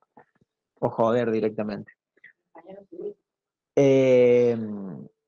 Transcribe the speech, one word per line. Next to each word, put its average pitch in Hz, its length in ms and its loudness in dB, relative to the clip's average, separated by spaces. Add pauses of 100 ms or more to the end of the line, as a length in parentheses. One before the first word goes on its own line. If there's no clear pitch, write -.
(800)
O 127 100 -2
joder 117 400 0
directamente. 107 600 -6 (1800)
Eh, 123 800 4 (720)